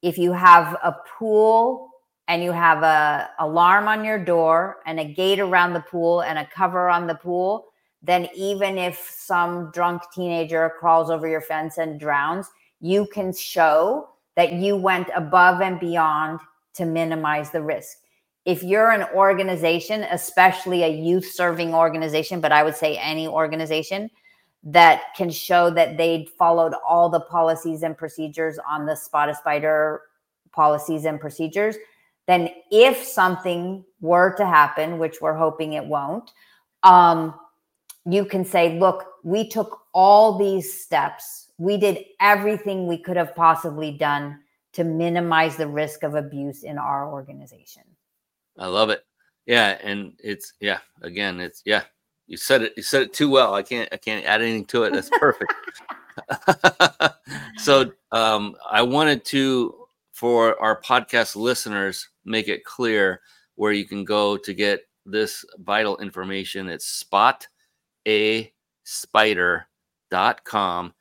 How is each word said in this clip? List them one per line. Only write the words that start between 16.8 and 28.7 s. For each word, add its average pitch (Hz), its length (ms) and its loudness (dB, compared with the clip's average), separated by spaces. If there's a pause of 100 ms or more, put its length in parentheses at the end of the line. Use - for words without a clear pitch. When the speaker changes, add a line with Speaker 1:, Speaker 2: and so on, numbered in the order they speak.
Speaker 1:
minimize 160 680 -4
the 160 100 -4
risk. 151 360 -8 (480)
If 185 180 -2
you're 214 280 4
an 202 120 0 (100)
organization, 185 960 0
especially 180 720 2
a 160 40 2
youth 170 380 -2
serving 170 480 -4
organization, 160 680 0
but 151 120 0
I 151 120 6
would 151 120 -2
say 156 220 -2
any 156 300 -6
organization 160 840 -4 (540)
that 160 380 8 (140)
can 175 140 -4
show 175 400 2
that 165 280 2
they'd 165 400 -2
followed 165 360 2 (140)
all 170 220 4
the 165 100 0
policies 160 640 -2
and 160 140 -6
procedures 156 600 -8 (100)
on 151 180 -6